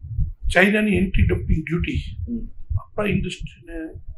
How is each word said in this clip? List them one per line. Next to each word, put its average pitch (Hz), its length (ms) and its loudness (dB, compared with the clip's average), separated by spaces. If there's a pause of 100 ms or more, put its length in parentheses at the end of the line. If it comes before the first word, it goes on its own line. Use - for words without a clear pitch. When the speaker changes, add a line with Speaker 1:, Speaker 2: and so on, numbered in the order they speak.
(540)
Speaker 1:
ચાઇનાની 202 440 4
એન્ટી 190 300 4
ડમ્પિંગ 165 360 2
ડ્યુટી - 340 -2 (320)
Speaker 2:
હમ. 233 180 -4 (320)
Speaker 1:
આપણા - 260 -4
ઇન્ડસ્ટ્રીને, 180 880 -4 (240)